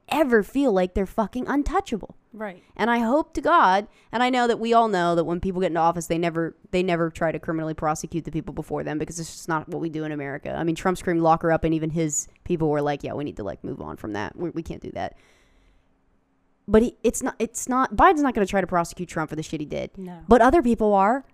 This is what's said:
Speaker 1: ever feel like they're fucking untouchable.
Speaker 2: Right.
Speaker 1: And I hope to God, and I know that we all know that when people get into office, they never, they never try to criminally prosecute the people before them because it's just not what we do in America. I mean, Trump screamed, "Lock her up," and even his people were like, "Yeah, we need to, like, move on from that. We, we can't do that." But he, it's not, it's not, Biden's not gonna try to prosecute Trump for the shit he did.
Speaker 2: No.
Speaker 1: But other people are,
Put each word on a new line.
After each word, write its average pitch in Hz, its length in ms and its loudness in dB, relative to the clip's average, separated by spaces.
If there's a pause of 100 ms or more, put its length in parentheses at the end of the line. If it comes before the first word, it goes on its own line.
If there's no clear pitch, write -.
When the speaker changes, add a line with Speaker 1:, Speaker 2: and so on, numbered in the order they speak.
Speaker 1:
ever 247 340 4
feel 269 300 2
like 185 220 2
they're 196 120 0
fucking 226 400 -4
untouchable. 285 680 -2 (200)
Speaker 2:
Right. 202 260 -12 (140)
Speaker 1:
And 220 140 0
I 240 80 2
hope 254 360 0
to 320 60 -2
God, 220 480 4 (240)
and 233 100 0
I 247 80 2
know 247 160 2
that 220 140 0
we 226 140 0
all 226 140 6
know 175 280 2
that 170 80 2
when 170 160 -2
people 185 220 -4
get 180 60 0
into 165 120 0
office, 170 260 0
they 165 120 -2
never, 165 360 -2 (160)
they 185 120 2
never 170 280 0
try 160 220 -2
to 160 60 -6
criminally 160 360 -4
prosecute 160 500 -4
the 156 60 -10
people 151 240 -6
before 147 300 -6
them 151 140 -4
because 165 200 -6
it's 160 140 -10
just - 160 -14
not 160 220 -2
what 151 100 -6
we 165 80 -4
do 156 160 -6
in 156 80 -6
America. 139 420 -8
I 139 80 -4
mean, 165 140 0
Trump 185 220 -2
screamed, 165 240 -2
"Lock 165 200 4
her 165 80 2
up," 160 140 2
and 160 100 0
even 160 160 -2
his 160 380 -2 (160)
people 160 240 0
were 147 140 0
like, 147 200 -2
"Yeah, 139 120 -8
we 143 100 -6
need 104 140 -8
to, 107 40 -8
like, 95 220 -8
move - 160 -10
on 76 160 -10
from 107 160 -8
that. 104 240 -6
We, 170 140 -6
we 165 120 -8
can't - 200 -12
do - 100 -12
that." - 240 -8 (1500)
But 220 140 6
he, 240 220 -2
it's 240 180 0
not, 262 160 -4
it's - 300 -6
not, 254 260 0
Biden's 302 280 6
not 262 120 0
gonna 202 120 2
try 196 140 0
to 180 60 -2
prosecute 170 420 -4
Trump 160 220 -6
for 151 60 -8
the 160 60 -6
shit 156 180 -8
he 147 60 -6
did. 139 300 -8
Speaker 2:
No. 180 300 -14
Speaker 1:
But - 160 8
other 262 200 8
people 220 320 2
are, 214 400 4